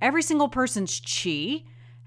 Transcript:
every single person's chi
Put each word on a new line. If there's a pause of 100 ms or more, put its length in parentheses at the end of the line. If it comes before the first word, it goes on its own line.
every
single
person's
chi (420)